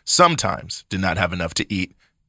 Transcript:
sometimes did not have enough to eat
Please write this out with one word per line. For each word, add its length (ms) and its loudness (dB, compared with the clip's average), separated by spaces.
sometimes 840 0
did 120 -2
not 160 0
have 160 0
enough 220 -4
to 180 -2
eat 220 -4